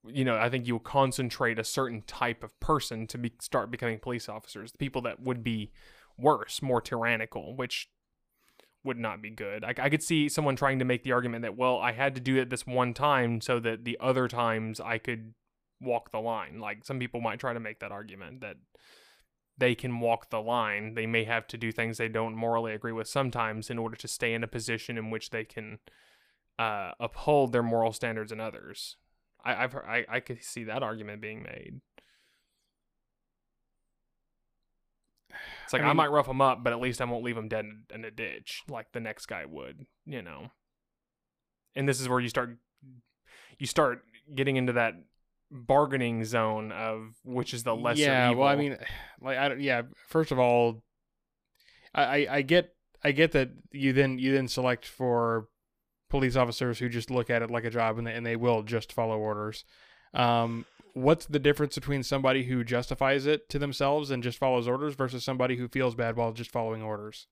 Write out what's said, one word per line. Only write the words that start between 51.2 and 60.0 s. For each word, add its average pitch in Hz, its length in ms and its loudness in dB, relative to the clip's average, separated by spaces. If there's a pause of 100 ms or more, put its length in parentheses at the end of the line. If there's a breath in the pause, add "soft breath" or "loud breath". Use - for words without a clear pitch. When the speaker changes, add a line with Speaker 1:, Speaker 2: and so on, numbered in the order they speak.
Speaker 2:
I, 143 100 4
I, 139 340 2
I 143 40 2
get, 170 320 4 (300)
I 147 80 6
get 156 220 6
that 131 160 4 (220)
you 135 220 2
then, 131 260 4
you 135 140 4
then 131 140 2
select 123 380 0
for 117 640 0 (600)
police 131 260 4
officers 123 440 2
who 123 100 0
just 117 220 -4
look 123 180 0
at 117 120 4
it 117 100 -2
like 117 140 -2
a 117 40 -2
job 113 280 0
and 117 100 -4
they, 113 60 -6
and 117 120 -6
they 117 100 0
will 117 280 4
just 110 300 -2
follow 113 240 0
orders. 107 460 -4 (500 soft breath)